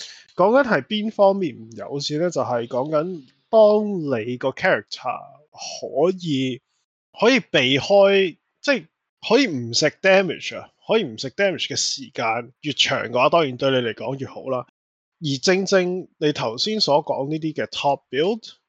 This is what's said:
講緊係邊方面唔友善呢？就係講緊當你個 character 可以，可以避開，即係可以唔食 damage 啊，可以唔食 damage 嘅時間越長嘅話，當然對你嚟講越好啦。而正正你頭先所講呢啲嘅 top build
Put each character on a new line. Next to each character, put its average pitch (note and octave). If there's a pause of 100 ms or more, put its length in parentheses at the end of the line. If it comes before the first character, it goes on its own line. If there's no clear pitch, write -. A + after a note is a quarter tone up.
(360)
講 A3
緊 -
係 F#3+
邊 G#3+
方 G3
面 E3+
唔 A2+
友 A2
善 D3
呢？ F3+
就 D3+
係 A#2
講 C3
緊 D#3+ (240)
當 G#3
你 B2
個 C3
character - (320)
可 C#3+
以， C3 (560)
可 A3
以 B3+
避 C3+
開， G3 (240)
即 -
係 G3+ (420)
可 A#3+
以 C4+
唔 A#2+
食 D#3 (140)
damage F#3+
啊， F2+ (160)
可 G3
以 A3+
唔 A2+
食 C3+
damage F#3+
嘅 C#3
時 B2
間 A#2
越 D3
長 - (120)
嘅 A#2
話， B2
當 E3
然 B2+
對 C3+
你 C3
嚟 A#2
講 A#2+
越 C3+
好 -
啦。 B2+ (500)
而 D#3 (140)
正 F#3+
正 F3+ (120)
你 D3+
頭 B2+
先 G#3+
所 D3+
講 C#3
呢 D#3
啲 D#3
嘅 A2+
top -
build F#3 (160)